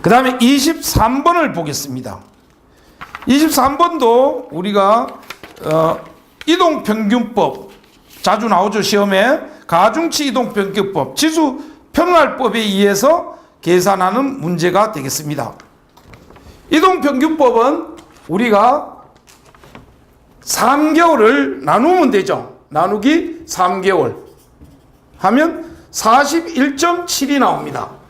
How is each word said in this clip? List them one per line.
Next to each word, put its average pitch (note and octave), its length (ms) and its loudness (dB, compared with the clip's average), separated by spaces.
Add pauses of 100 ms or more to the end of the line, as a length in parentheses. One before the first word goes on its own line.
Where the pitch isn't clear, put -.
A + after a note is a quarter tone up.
그 E3+ 80 0
다음에 B3+ 300 4
이십삼 C#4 840 0
번을 E4 300 0
보겠습니다. C3 640 -8 (1080)
이십삼 C#4+ 500 2
번도 C4 760 2
우리가, G3+ 560 0 (580)
어, D#3+ 340 0 (460)
이동평균법, A3 1200 0 (540)
자주 G#3+ 260 0
나오죠, G3+ 340 0
시험에. G3+ 580 2 (280)
가중치 C#4 600 0
이동평균법, G3+ 880 -4
지수평활법에 D4+ 1400 0
의해서 G3+ 800 0 (240)
계산하는 F#3 800 0
문제가 F3+ 500 0
되겠습니다. C#3 640 -8 (1160)
이동평균법은 D4 1300 2 (300)
우리가 A#3 680 0 (1400)
삼 D4 520 0
개월을 C#4 680 2
나누면 C4+ 480 2
되죠. E3+ 460 -2 (120)
나누기 G#3 760 -2
삼 F#3 360 -2
개월 E3+ 340 0 (1000)
하면 C#4+ 580 -2 (160)
사십일 C#4 840 0
점 F4 280 -2
칠이 C#4 340 -2
나옵니다. D3+ 500 -4 (200)